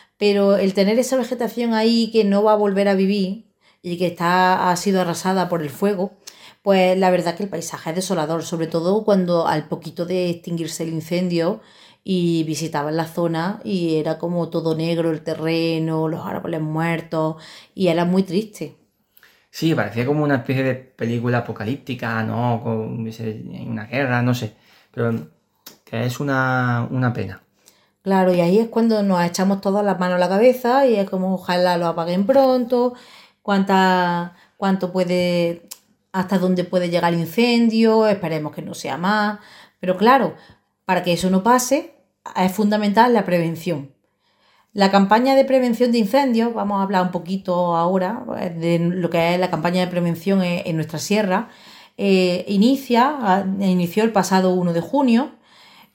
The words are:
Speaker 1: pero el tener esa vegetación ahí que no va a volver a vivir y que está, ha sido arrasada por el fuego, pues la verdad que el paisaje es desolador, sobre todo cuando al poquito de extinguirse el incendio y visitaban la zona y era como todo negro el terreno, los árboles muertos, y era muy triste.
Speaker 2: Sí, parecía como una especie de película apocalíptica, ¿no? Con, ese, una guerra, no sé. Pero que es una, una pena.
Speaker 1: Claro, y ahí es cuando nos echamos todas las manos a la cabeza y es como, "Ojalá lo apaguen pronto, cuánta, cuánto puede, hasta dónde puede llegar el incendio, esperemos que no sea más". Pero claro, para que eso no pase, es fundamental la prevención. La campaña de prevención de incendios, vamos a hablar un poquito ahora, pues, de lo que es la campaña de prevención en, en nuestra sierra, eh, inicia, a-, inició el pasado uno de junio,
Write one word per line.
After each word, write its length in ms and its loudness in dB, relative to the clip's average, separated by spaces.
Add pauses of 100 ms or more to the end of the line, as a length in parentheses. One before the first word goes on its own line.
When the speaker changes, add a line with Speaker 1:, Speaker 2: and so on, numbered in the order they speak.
(180)
Speaker 1:
pero 380 4
el 180 0
tener 260 2
esa 180 0
vegetación 560 -2
ahí 380 2
que 120 4
no 200 2
va 100 6
a 20 6
volver 320 2
a 80 4
vivir 560 0 (340)
y 120 -6
que 100 -2
está, 640 2
ha 60 2
sido 240 0
arrasada 480 -2
por 120 -2
el 80 -6
fuego, 440 -2 (480)
pues 360 4
la 140 4
verdad 240 0
que 80 -8
el 60 -8
paisaje 400 -10
es 80 -4
desolador, 460 -2
sobre 240 -4
todo 360 0
cuando 440 2
al 200 -4
poquito 380 -8
de 240 -2
extinguirse 540 -8
el 100 -6
incendio 680 -2 (460)
y 400 0
visitaban 500 -4
la 100 -2
zona 600 -4
y 320 -2
era 220 -2
como 300 -4
todo 260 -2
negro 360 -2
el 100 -6
terreno, 840 -2
los 180 -6
árboles 360 -6
muertos, 760 -2 (400)
y 120 0
era 180 2
muy 180 2
triste. 540 -6 (720)
Speaker 2:
Sí, 260 0
parecía 300 -2
como 180 0
una 120 2
especie 280 -2
de 120 0
película 640 -4
apocalíptica, 840 -6
¿no? 400 -2
Con, 440 -6
ese, 360 -10 (240)
una 180 -8
guerra, 360 -2
no 120 2
sé. 200 -6 (380)
Pero 360 -4 (580)
que 200 -4
es 160 -6
una, 680 0
una 240 0
pena. 280 -8 (600)
Speaker 1:
Claro, 320 2
y 80 2
ahí 180 4
es 100 0
cuando 340 0
nos 220 2
echamos 360 0
todas 240 0
las 140 0
manos 160 0
a 40 0
la 100 2
cabeza 580 4
y 80 4
es 140 -2
como, 240 -2
"Ojalá 440 0
lo 100 0
apaguen 380 -2
pronto, 720 2 (460)
cuánta, 920 2 (240)
cuánto 340 -2
puede, 760 0 (440)
hasta 260 -2
dónde 280 0
puede 240 -2
llegar 240 2
el 80 0
incendio, 840 2
esperemos 460 -2
que 80 -10
no 120 -12
sea 240 -8
más". 420 -2 (400)
Pero 160 -2
claro, 400 4 (500)
para 160 0
que 120 0
eso 160 0
no 140 2
pase, 480 2 (460)
es 160 2
fundamental 600 2
la 120 2
prevención. 680 -2 (800)
La 200 2
campaña 440 4
de 80 6
prevención 480 2
de 60 2
incendios, 560 2
vamos 260 -2
a 40 2
hablar 200 0
un 80 -2
poquito 640 -2
ahora, 500 0
pues, 340 -8
de 200 2
lo 300 -2
que 240 0
es 80 0
la 100 0
campaña 300 0
de 60 0
prevención 540 -2
en, 240 -2
en 120 -4
nuestra 220 -6
sierra, 500 0 (480)
eh, 500 2
inicia, 760 2
a-, 240 2 (140)
inició 460 0
el 80 0
pasado 400 2
uno 200 0
de 80 0
junio, 500 2 (640)